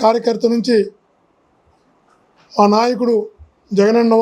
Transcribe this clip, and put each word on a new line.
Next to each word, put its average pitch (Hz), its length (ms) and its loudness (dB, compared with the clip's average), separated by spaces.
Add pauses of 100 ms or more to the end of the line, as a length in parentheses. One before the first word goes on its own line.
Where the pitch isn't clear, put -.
కార్యకర్త 226 500 0
నుంచి 233 240 -2 (1800)
మా 208 100 2 (100)
నాయకుడు 240 420 -2 (640)
జగనన్న 226 440 2